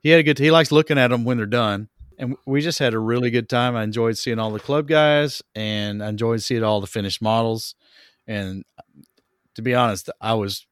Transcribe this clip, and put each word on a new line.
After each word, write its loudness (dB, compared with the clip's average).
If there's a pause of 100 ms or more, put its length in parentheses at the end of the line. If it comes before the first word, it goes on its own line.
he -2
had 8
a 2
good, 2
he 4
likes 4
looking 4
at 4
'em 0
when 0
they're -2
done. -2 (300)
And -6 (100)
we 0
just -4
had 0
a 0
really 0
good -2
time. 0
I -2
enjoyed -2
seeing -4
all -4
the -6
club -2
guys, 2 (120)
and -4
I -6
enjoyed -2
seeing -2
all 2
the -8
finished -6
models. 0 (520)
And -8 (920)
to -10
be 0
honest, 0 (120)
I -2
was -4